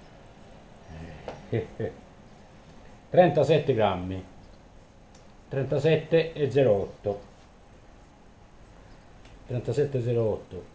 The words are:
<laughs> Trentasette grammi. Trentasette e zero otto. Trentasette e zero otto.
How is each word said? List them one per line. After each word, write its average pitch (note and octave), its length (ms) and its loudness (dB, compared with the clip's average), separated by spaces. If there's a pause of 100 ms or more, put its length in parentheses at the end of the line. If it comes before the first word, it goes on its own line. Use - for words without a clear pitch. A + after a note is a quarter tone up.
(1500)
<laughs> - 400 -6 (1200)
Trentasette D3+ 640 4
grammi. F#2+ 500 -2 (1200)
Trentasette D#3 840 0
e D3 200 -2
zero B2+ 200 6
otto. G2+ 480 -4 (2250)
Trentasette B2+ 500 -2
e A#2 40 -4
zero A#2 200 0
otto. F#2 420 -4 (100)